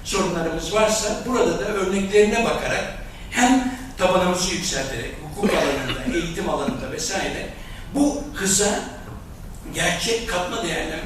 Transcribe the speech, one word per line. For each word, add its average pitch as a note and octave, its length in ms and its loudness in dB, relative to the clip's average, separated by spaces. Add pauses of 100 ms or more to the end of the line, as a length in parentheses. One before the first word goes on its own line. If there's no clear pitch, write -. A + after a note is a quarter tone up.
sorunlarımız E3+ 680 -2
varsa G#3+ 520 2
burada A#3 340 4
da G3+ 60 -2
örneklerine G3+ 800 4
bakarak - 520 -2 (340)
hem B3+ 460 4 (200)
tabanımızı F3+ 560 4
yükselterek, C3+ 580 -4 (240)
hukuk G3+ 180 2
alanında, C#3 640 0
<laughs> - 0 -
eğitim E3 320 -2
alanında C#3+ 420 -2
vesaire - 580 -4 (460)
bu C#4+ 280 2 (100)
hıza - 460 2 (920)
gerçek F3 560 0
katma F3+ 340 -2
değerle D#3+ 420 -4